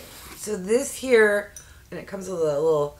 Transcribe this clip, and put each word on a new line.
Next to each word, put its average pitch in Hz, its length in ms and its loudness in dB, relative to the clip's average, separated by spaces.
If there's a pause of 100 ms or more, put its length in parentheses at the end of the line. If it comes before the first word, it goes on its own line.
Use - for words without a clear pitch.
(360)
so 214 200 -10
this 214 400 -2
here, 214 560 4 (400)
and 180 80 -10
it - 80 -14
comes 190 220 -10
with 180 100 -4
a 160 40 0
little 151 560 2